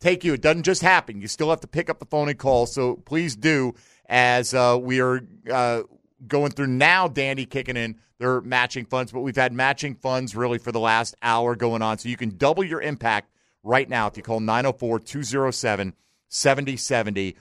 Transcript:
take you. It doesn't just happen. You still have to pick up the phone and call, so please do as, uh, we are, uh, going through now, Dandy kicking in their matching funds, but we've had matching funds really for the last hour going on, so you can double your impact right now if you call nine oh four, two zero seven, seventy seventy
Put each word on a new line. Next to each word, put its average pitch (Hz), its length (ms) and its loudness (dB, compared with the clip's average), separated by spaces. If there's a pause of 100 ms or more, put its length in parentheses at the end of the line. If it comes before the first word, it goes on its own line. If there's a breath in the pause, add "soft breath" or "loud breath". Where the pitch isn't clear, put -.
take 180 220 2
you. 170 100 0
It 127 80 -2
doesn't 160 220 2
just 185 200 2
happen. 165 380 2
You 101 60 -10
still 156 240 -2
have 160 120 2
to - 40 -16
pick 165 240 -4
up 156 80 -6
the - 80 -20
phone 147 220 -2
and 143 100 -6
call, 123 280 4
so 123 280 0
please 160 400 -4
do 131 400 2 (340 soft breath)
as, 123 460 2
uh, 123 260 4
we 127 200 0
are, 127 200 0 (300)
uh, 120 320 0 (420)
going 143 280 0
through 139 160 -2
now, 165 400 4
Dandy 135 380 -4
kicking 127 300 -6
in 113 220 -6 (220 soft breath)
their 127 200 0
matching 123 440 -2
funds, 127 260 -4
but 123 120 -8
we've 131 120 -6
had 127 180 2
matching 135 440 -2
funds 127 400 -4
really 120 220 -2
for 120 120 -8
the 113 80 -4
last 113 420 0
hour 117 360 0
going 117 260 -2
on, 110 160 -2
so 117 100 -12
you 120 80 -6
can 110 200 -6
double 151 260 2
your 160 180 -6
impact 117 520 -2 (320)
right 123 240 2
now 117 180 0
if 101 100 -6
you 104 60 -14
call 113 160 -4
nine 110 280 0
oh 131 60 2
four, 117 280 -2
two 143 240 -10
zero 131 260 0
seven, 101 420 -2 (360)
seventy 135 480 0
seventy 101 640 -2